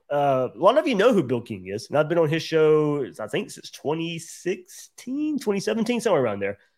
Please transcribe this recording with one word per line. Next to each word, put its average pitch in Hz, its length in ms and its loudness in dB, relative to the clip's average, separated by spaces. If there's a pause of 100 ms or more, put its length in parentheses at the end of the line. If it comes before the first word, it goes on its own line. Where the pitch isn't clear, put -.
(120)
uh, 139 420 2
a 101 40 -18
lot 202 200 6
of 311 80 2
you 262 100 2
know 226 180 6
who 185 100 4
Bill 120 160 -2
King 95 280 -10
is. 101 200 -8
And 135 100 -2
I've 151 120 2
been 170 80 0
on 165 100 4
his 160 160 -2
show, 151 640 2 (100)
I 107 80 -8
think 196 220 -6
since - 220 -18
twenty 165 480 -6
sixteen, 269 1200 -8
twenty 202 220 -2
seventeen, 226 400 -2
somewhere 190 200 2
around 104 200 -2
there. 98 160 -4 (200)